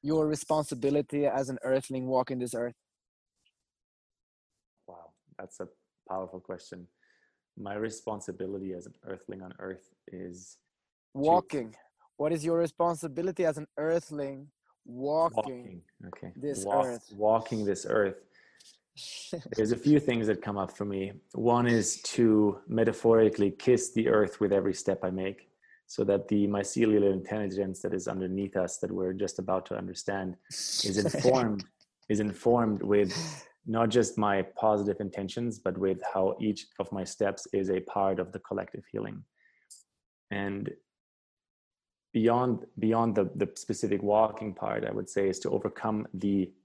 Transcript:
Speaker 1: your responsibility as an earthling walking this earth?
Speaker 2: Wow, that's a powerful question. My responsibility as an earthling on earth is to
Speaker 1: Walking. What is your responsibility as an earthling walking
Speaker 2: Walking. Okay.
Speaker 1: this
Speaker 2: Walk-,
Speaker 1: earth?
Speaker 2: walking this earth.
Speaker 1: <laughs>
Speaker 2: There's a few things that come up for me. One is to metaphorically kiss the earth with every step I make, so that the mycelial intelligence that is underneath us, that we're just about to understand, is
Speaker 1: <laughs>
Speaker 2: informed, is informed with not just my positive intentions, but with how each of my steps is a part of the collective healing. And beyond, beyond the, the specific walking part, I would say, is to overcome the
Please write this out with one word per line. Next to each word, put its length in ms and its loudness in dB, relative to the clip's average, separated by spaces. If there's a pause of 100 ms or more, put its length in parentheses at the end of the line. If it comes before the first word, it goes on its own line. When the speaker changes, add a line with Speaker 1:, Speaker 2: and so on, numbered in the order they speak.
Speaker 1:
your 260 2
responsibility 960 0
as 240 0
an 140 -6
earthling 440 -2
walking 320 0
this 140 -6
earth? 220 -6 (2000)
Speaker 2:
Wow, 220 -20 (280)
that's 220 -16
a 80 -10 (400)
powerful 320 -8
question. 480 -14 (680)
My 180 -10
responsibility 1000 -8
as 120 -12
an 80 -20 (120)
earthling 360 -14
on 180 -16
earth 300 -12 (220)
is 460 -16 (580)
to 60 -8
Speaker 1:
Walking. 540 0 (420)
What 140 0
is 140 -4
your 120 0
responsibility 880 -2
as 120 0
an 100 -12 (100)
earthling 720 -4 (380)
walking 520 0
Speaker 2:
Walking. 440 -6 (260)
Okay. 280 -14
Speaker 1:
this 280 -6
Speaker 2:
Walk-, 220 2
Speaker 1:
earth? 300 -8
Speaker 2:
walking 500 2
this 240 -2
earth. 260 4 (800)
Speaker 1:
<laughs> 600 -10
Speaker 2:
There's 160 2
a 60 2
few 220 6
things 280 2
that 140 0
come 160 -4
up 200 -2
for 80 -4
me. 280 -4 (200)
One 340 4
is 360 2
to 640 4
metaphorically 840 4
kiss 420 2
the 160 2
earth 300 4
with 140 2
every 200 2
step 300 -2
I 60 0
make, 400 -6 (380)
so 180 -2
that 240 2
the 180 4
mycelial 640 4
intelligence 680 -4
that 120 -4
is 140 -4
underneath 480 -4
us, 220 -2
that 140 -4
we're 220 -2
just 260 -4
about 280 -2
to 100 -6
understand, 580 -6 (140)
is 480 -4
Speaker 1:
<laughs> 80 2
Speaker 2:
informed, 600 2 (440)
is 120 2
informed 600 2
with 280 4 (560)
not 220 2
just 280 2
my 260 2 (120)
positive 460 2
intentions, 580 -6
but 180 -2
with 220 0 (140)
how 260 0
each 280 -2 (120)
of 120 -4
my 120 -6
steps 480 -2
is 200 0
a 100 0
part 380 0
of 120 -4
the 80 -10
collective 520 -8
healing. 300 -8 (1120)
And 380 -4 (1400)
beyond, 520 2 (140)
beyond 360 2
the, 200 2
the 200 -2
specific 460 -2
walking 520 2
part, 320 -4
I 60 -4
would 180 -6
say, 200 2
is 100 -2
to 100 -4
overcome 640 -2
the 380 0 (140)